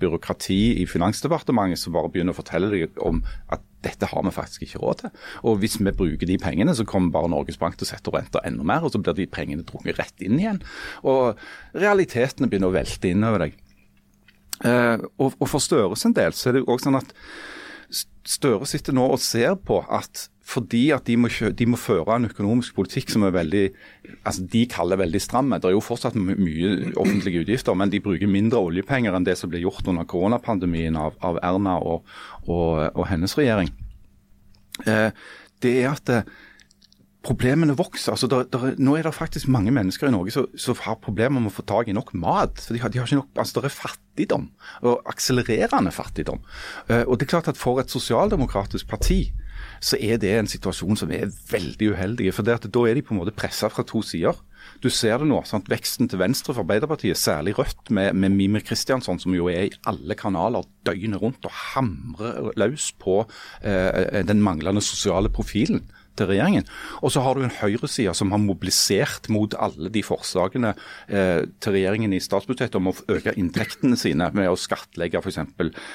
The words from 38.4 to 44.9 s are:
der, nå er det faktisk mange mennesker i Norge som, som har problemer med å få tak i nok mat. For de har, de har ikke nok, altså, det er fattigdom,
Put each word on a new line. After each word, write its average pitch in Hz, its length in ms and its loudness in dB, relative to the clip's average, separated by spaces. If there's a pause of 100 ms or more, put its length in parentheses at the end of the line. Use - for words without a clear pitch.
der, 127 220 0 (100)
nå 139 160 6
er 160 80 -2
det 156 80 -2
faktisk - 320 -6
mange 123 240 4
mennesker 120 380 2
i 123 60 4
Norge 95 200 -2
som, 139 140 0 (100)
som 123 240 -2
har 110 160 -4
problemer 120 400 0
med 107 140 0
å - 20 -12
få - 160 -10
tak 113 160 2
i 123 80 -4
nok - 240 -4
mat. 139 400 0
For - 160 -8
de 120 80 -2
har, 120 80 -2
de 117 80 -2
har 127 80 -2
ikke 143 140 2
nok, - 80 -8 (100)
altså, 120 240 -2
det 139 80 -2
er - 60 -12
fattigdom, - 720 -4 (420)